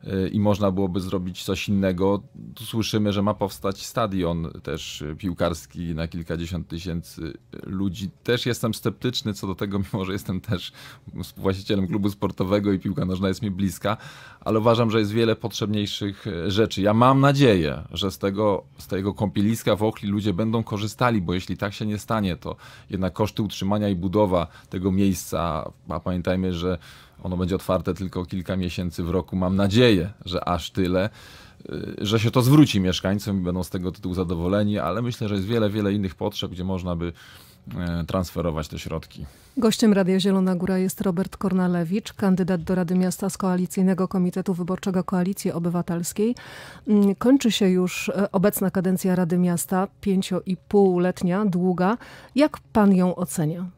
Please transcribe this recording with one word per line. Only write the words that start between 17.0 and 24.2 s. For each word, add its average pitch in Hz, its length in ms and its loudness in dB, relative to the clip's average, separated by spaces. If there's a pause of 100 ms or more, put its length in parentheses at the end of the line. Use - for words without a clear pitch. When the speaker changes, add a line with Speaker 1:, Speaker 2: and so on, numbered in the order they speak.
Speaker 1:
nadzieję, 107 640 6 (100)
że 95 180 -2
z - 80 -12
tego, 101 460 0 (140)
z - 80 -18
tego 95 280 -2
kąpieliska 104 600 2
w 98 60 -2
Ochli 110 260 -2
ludzie 101 260 0
będą 110 280 0
korzystali, 107 600 0
bo 87 120 -2
jeśli 92 220 -4
tak 104 180 -6
się 110 120 -6
nie 104 120 -4
stanie, 101 380 -2
to 80 200 -10 (340)
jednak 92 220 -2
koszty 110 300 -2
utrzymania 101 460 -2
i 98 80 0
budowa 90 500 2 (240)